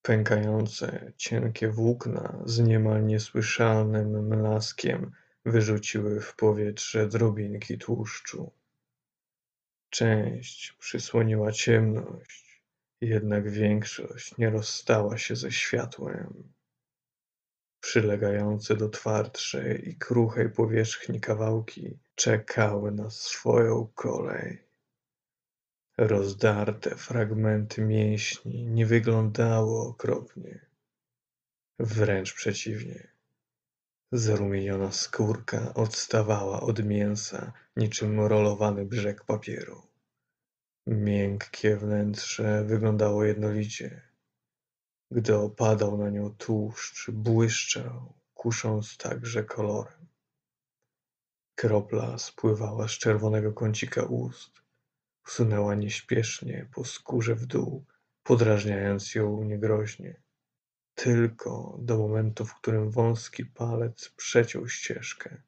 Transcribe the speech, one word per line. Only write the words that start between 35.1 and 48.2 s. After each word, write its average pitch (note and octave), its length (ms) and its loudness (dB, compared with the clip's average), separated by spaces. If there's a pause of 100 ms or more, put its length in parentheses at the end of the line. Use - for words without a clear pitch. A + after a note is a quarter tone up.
odstawała G#2+ 840 0
od G#2+ 240 0
mięsa G#2 680 -2 (240)
niczym G#2+ 440 0
rolowany G#2 640 2
brzeg G#2 380 -4
papieru. - 580 -6 (1040)
Miękkie G#2 880 0
wnętrze G#2 880 -2
wyglądało G#2+ 600 2
jednolicie. G#2+ 800 -2 (1080)
Gdy A2 260 2
opadał G#2 600 2
na G#2 120 -2
nią G#2 280 -4
tłuszcz, - 720 -4
błyszczał, A#2 1000 0 (220)